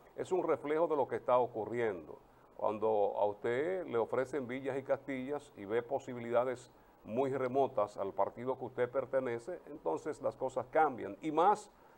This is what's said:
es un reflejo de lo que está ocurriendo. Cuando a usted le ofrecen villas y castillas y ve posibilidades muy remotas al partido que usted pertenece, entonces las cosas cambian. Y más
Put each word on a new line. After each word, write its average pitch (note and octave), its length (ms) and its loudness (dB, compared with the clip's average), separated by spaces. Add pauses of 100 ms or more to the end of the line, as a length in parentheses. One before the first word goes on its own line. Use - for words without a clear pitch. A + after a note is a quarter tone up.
(160)
es B2+ 140 -8
un F3 160 2
reflejo D#3 400 2
de D#3 80 0
lo C3+ 140 2
que A#2+ 80 -2
está B2 220 4
ocurriendo. A2 800 -2 (380)
Cuando G#2+ 600 2
a G2+ 80 2
usted C3+ 640 -2
le B2 120 -2
ofrecen B2+ 480 0
villas C3 320 -4
y C3 40 -4
castillas C3+ 720 -4
y G2+ 80 -12
ve A2+ 180 0
posibilidades A#2+ 880 -2 (340)
muy B2+ 280 0
remotas C3 640 0
al G2 160 -2
partido A#2+ 440 -2
que B2+ 80 -10
usted B2 240 0
pertenece, B2+ 800 -2
entonces D3+ 560 -6
las - 140 0
cosas B2+ 340 -4
cambian. A#2 500 2
Y D#3 120 -4
más F3 360 4 (300)